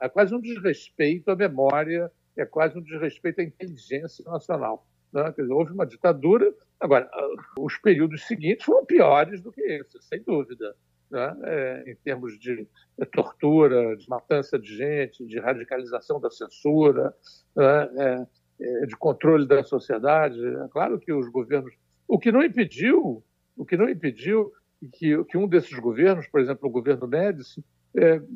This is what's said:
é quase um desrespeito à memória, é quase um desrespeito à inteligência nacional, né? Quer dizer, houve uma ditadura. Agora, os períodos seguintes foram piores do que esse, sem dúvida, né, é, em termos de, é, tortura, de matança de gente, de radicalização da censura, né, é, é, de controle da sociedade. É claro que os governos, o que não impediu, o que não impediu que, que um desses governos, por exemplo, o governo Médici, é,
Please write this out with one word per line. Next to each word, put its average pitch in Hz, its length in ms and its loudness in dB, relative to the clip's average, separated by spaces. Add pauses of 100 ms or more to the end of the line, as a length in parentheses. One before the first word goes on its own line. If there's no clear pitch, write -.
é 131 60 -2
quase 196 260 2
um 247 60 -4
desrespeito 180 920 -4
à 190 60 0
memória, 156 720 0 (260)
é 147 80 -4
quase 160 320 -2
um 175 60 -12
desrespeito 160 580 -6
à 175 40 -2
inteligência 156 800 -12
nacional, 143 600 -6 (280)
né? 151 200 -4
Quer 151 100 -6
dizer, 127 120 -2
houve 160 180 0
uma 185 140 -4
ditadura. 175 640 2 (280)
Agora, 131 280 2 (520)
os 151 180 -6
períodos 156 480 2
seguintes 185 380 -4
foram 302 200 4
piores 170 560 4
do 202 120 -18
que - 80 -14
esse, 160 420 -8
sem 175 200 -10
dúvida, 123 520 -6 (360)
né, 131 320 -6
é, 131 480 -6
em 113 60 -18
termos 123 420 -10
de, 113 280 -10 (320)
é, - 60 -4
tortura, 127 920 2
de 101 120 -20
matança 135 500 -2
de 107 180 -14
gente, 135 500 -6
de 113 120 -8
radicalização 123 800 -6
da 120 100 -4
censura, 143 840 0 (420)
né, 143 400 4
é, 127 300 -2 (340)
é, 123 260 -4
de 117 100 -10
controle 151 500 2
da 143 160 4
sociedade. 139 840 0
É 127 240 -6
claro 185 300 -2
que - 140 -8
os 131 160 -2
governos, 127 460 -4 (340)
o 214 100 2
que 233 140 2
não 262 100 6
impediu, 226 840 0 (320)
o - 80 -12
que - 120 -4
não 214 120 2
impediu 202 640 -2 (400)
que, 156 320 0
que - 140 -4
um 202 100 0
desses 156 300 2
governos, 143 500 2
por 147 120 2
exemplo, 135 280 -2
o 120 40 -10
governo 127 340 -2
Médici, 156 580 -4 (320)
é, 165 240 6 (160)